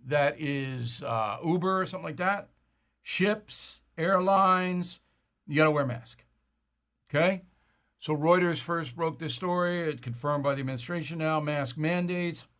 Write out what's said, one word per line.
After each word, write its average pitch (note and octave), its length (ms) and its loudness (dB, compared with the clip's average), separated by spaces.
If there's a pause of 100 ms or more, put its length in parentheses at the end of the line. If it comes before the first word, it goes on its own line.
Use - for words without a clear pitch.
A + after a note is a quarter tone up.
that C#3+ 340 2
is, C3+ 600 -4
uh, A2+ 420 0
Uber F#3 380 2
or F#3 60 0
something F#3 180 -10
like D#3 120 -8
that, F#3+ 320 -2 (520)
ships, - 800 -2 (160)
airlines, F#3 1000 2 (480)
you C#3 80 -4
gotta D#3 160 6
wear C#3+ 140 2
a - 20 -2
mask. - 360 -8 (880)
Okay? F3+ 320 2 (580)
So D3+ 180 -4
Reuters E3+ 420 4
first D#3 380 -4
broke E3 200 -2
this D#3 160 -6
story. F3 460 0
It's D3+ 220 -4
confirmed C#3+ 420 -2
by C#3 120 2
the C#3 40 -6
administration C#3+ 600 -6
now, D#3 200 2
mask D3 380 -4
mandates F3 680 -2 (140)